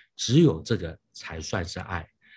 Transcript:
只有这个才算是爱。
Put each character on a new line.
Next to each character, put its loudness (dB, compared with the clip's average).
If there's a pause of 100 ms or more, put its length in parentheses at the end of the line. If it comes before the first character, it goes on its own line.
(160)
只 4
有 6
这 -2
个 -8 (140)
才 -12
算 -4
是 -10
爱。 -8 (300)